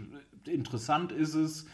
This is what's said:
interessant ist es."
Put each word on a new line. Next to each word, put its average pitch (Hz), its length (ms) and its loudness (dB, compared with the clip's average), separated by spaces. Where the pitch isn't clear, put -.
interessant 151 640 0
ist 156 220 2
es." 156 400 2